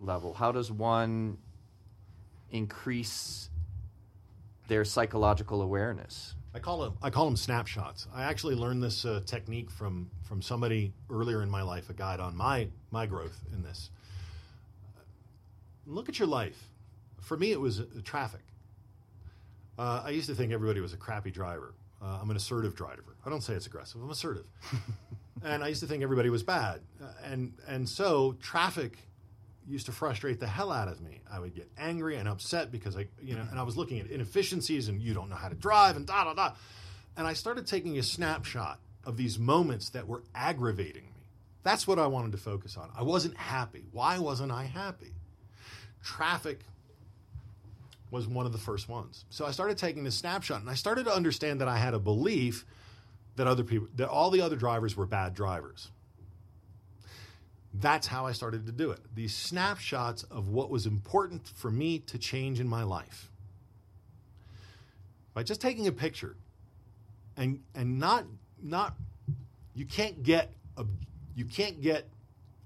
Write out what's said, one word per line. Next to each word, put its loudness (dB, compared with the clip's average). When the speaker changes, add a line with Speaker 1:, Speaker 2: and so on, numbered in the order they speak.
Speaker 1:
level? -2
How 4
does 0
one 2
increase -4
their 4
psychological 4
awareness? -2
Speaker 2:
I -10
call -2
'em, -4
I 0
call 6
'em 4
snapshots. -2
I -6
actually 0
learned 2
this, -2
uh, 0
technique -6
from, -4
from -4
somebody 2
earlier 0
in 0
my 0
life, -4
a -10
guide -2
on -4
my, 2
my 0
growth -6
in -2
this. -10
Look -6
at -6
your 6
life. 0
For -4
me, 4
it 2
was, 2
uh, -6
traffic. -4
Uh, 0
I -4
used -2
to -4
think 0
everybody 2
was -4
a -10
crappy -6
driver. -6
Uh, -6
I'm -2
an 0
assertive -2
driver. -12
I -4
don't -2
say -4
it's -6
aggressive. -12
I'm -8
assertive. -6
<laughs> -4
And 0
I 0
used -2
to -4
think -2
everybody 6
was 4
bad. 2
Uh, -14
and, -4
and -2
so 4
traffic 2
used -4
to -6
frustrate 0
the -2
hell 0
out 0
of -8
me. -14
I -8
would -8
get -14
angry -2
and -2
upset -2
because -4
I, -4
you -6
know, -4
and -4
I -2
was -2
looking -2
at -4
inefficiencies 0
and 0
you 0
don't -2
know -8
how -6
to -6
drive 8
and -4
da, 4
da, 0
da. 2
And 0
I 0
started -4
taking 0
a 2
snapshot -2
of -4
these 0
moments 4
that -8
were -6
aggravating 0
me. -20
That's 4
what 6
I 6
wanted 2
to -2
focus -6
on. -10
I -2
wasn't 2
happy. -4
Why 2
wasn't 0
I -2
happy? -8
Traffic 0
was -4
one 0
of -2
the -4
first -4
ones. -10
So -6
I 0
started 0
taking -2
this 0
snapshot, -2
and -8
I -4
started 2
to 4
understand 2
that 4
I 4
had 6
a 4
belief 4
that 4
other 6
people, 0
that 2
all 6
the 8
other 4
drivers 2
were 0
bad 0
drivers. -4
That's 6
how -2
I 0
started -2
to -6
do 0
it. -6
These -2
snapshots 0
of -4
what 2
was 0
important 0
for -6
me 2
to -8
change -2
in 0
my 0
life. -6
By -2
just -2
taking 2
a 6
picture -4
and, 0
and 0
not, 6
not, 0
you -6
can't 0
get 6
a, -4
you -2
can't -2
get 2